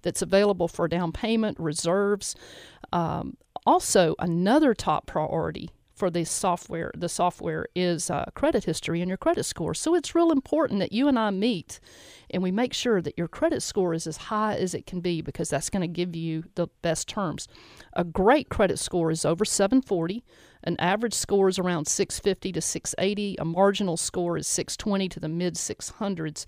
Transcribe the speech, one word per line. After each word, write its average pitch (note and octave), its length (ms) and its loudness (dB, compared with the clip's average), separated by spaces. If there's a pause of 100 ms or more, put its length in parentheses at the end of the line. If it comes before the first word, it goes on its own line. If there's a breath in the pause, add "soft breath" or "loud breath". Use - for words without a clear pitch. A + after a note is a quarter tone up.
that's - 180 -2
available G3 460 4
for E3+ 200 -2
down E3+ 240 0
payment, A3 480 0
reserves. F#3 760 0 (580 loud breath)
Um, D3+ 440 -2 (280)
also, G3+ 540 6
another G3+ 540 4
top - 340 0
priority D#3 640 -4 (220)
for F#3 160 -2
this E3+ 220 -2
software, F3 640 -2
the E3+ 100 -6
software E3+ 680 -2
is, F3 340 0
uh, - 240 -2
credit C#4 300 2
history E3+ 380 -4
and F3+ 60 -2
your F#3 120 -4
credit E4 240 0
score. - 320 -4
So - 180 0
it's E4+ 220 0
real E4+ 160 6
important C#4+ 480 0
that - 120 -2
you B3 160 2
and C4 120 4
I G#3+ 100 2
meet G3 500 -2 (520 soft breath)
and F3+ 100 0
we F#3 80 0
make A#3 240 0
sure G#3 300 2
that - 160 -6
your E3+ 80 -2
credit D#4+ 340 0
score F3+ 320 0
is E3 140 -4
as D#3+ 100 -8
high G#3+ 380 -2
as F3+ 180 -2
it - 140 -10
can F3+ 140 -6
be, E3+ 200 -2
because - 280 -6
that's D3 200 -2
gonna F#3 160 0
give F3 300 -4
you D#3+ 300 -4 (100)
the E3+ 140 -2 (120)
best D#3+ 260 -2
terms. - 400 -6 (460 soft breath)
A F3 100 0
great G3+ 460 4
credit - 300 2
score E3 320 0
is D#3+ 140 -2
over E3+ 200 2
seven G#3 340 4
forty. F#3 440 0 (400 soft breath)
An - 160 0
average G#3 340 2
score G3 360 4
is F#3+ 100 0
around F3 260 0
six - 340 -2
fifty F#3+ 340 -2
to D#3+ 80 -2
six - 360 -6
eighty. G3+ 400 0
A - 80 -4
marginal F#3 520 2
score F3 400 -2
is D#3 100 -4
six - 280 -4
twenty G3 340 -2
to - 100 -12
the D#3+ 100 -6
mid E3+ 260 -2
six - 340 -8
hundreds. E3+ 580 -6